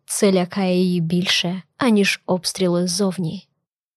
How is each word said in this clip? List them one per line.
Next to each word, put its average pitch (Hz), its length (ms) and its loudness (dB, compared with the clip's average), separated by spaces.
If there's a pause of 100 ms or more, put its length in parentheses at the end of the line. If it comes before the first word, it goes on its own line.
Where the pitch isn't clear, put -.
Це - 260 2
лякає 185 440 0
її 180 240 2
більше, 175 640 -2 (140)
аніж 208 500 2
обстріли 180 600 0
ззовні. 180 600 -4 (480)